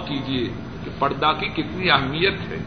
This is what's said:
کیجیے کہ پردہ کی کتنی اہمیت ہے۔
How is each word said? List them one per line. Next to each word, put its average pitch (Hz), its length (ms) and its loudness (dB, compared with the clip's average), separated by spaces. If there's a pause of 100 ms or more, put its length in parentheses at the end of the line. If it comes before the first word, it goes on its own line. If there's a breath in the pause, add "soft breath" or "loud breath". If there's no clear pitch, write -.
کیجیے 127 400 0 (360)
کہ - 160 -6
پردہ 139 400 4
کی 208 80 -2
کتنی 175 440 0
اہمیت 147 420 4
ہے۔ - 340 -6